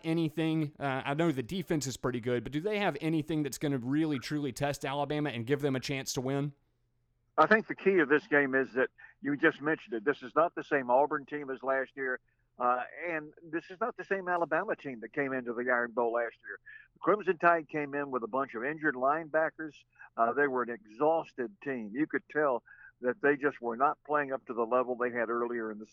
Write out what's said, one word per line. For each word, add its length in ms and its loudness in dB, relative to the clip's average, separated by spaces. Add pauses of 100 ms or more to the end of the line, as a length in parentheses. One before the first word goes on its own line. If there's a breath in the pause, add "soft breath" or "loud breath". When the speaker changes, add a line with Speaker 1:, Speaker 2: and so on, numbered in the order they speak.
Speaker 1:
anything? 760 0
Uh, 260 -2
I 80 -2
know 200 2
the 100 -4
defense 420 -4
is 120 -6
pretty 240 -2
good, 220 0
but 100 -12
do 80 -2
they 180 -2
have 220 0
anything 420 0
that's 140 -4
gonna 220 0
really, 380 0
truly 360 -4
test 320 -4
Alabama 440 -2
and 160 -4
give 140 2
them 160 0
a 60 -2
chance 320 -6
to 80 -2
win? 320 -2 (840)
Speaker 2:
I 100 8
think 200 4
the 80 -6
key 240 4
of 80 6
this 200 4
game 280 4
is 200 2
that 120 4 (340 loud breath)
you 140 0
just 260 2
mentioned 320 -2
it. 120 -4
This 180 0
is 140 -12
not 180 4
the 80 -8
same 260 0
Auburn 360 4
team 240 -8
as 120 -6
last 360 0
year. 240 -4 (360)
Uh, 220 2 (320)
and 220 -6 (180)
this 180 -4
is 120 -14
not 160 -4
the 80 -12
same 240 -2
Alabama 480 0
team 240 -10
that 100 -12
came 220 -2
into 180 -4
the 180 -2
Iron 220 2
Bowl 220 0
last 280 -2
year. 160 -14 (360 loud breath)
The 80 -20
Crimson 360 2
Tide 300 4
came 260 -4
in 180 -4
with 120 -2
a 40 -6
bunch 260 -2
of 100 -6
injured 320 -2
linebackers. 800 -2 (420 loud breath)
Uh, 160 4
they 160 4
were 160 0
an 60 -4
exhausted 800 -2 (100)
team. 320 -6
You 140 0
could 240 -4
tell 320 2 (420 loud breath)
that 160 -2
they 140 4 (120)
just 140 -2
were 240 -4
not 100 2 (140)
playing 240 0
up 140 -6
to 60 -8
the 220 0
level 200 2
they 160 -2
had 180 -2
earlier 420 -2
in 60 -10
the 160 -16